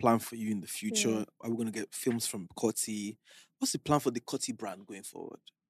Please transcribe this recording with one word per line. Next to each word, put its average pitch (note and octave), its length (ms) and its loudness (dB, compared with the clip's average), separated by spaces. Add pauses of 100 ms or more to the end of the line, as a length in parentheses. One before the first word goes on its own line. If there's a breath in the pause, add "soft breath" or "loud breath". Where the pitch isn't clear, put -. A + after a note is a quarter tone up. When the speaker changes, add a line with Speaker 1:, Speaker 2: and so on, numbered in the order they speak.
Speaker 1:
plan A#2 180 8
for A2+ 180 -6
you A2 140 -2
in G#2 100 0
the - 60 -6
future? G#2+ 420 0
Speaker 2:
Mm. G#2+ 180 2 (140)
Speaker 1:
Are A2+ 100 -2
we A#2 60 0
gonna A2+ 140 0
get G#2+ 240 -6
films A#2 320 0
from F#2+ 220 -6 (100)
Coty? G#2+ 580 0 (420 soft breath)
What's C4 140 0
the - 60 -2
plan D3 220 4
for C3+ 100 2
the A#2 100 0
Coty - 360 -4
brand G2 300 -8
going G2 180 -10
forward? - 360 -12 (300)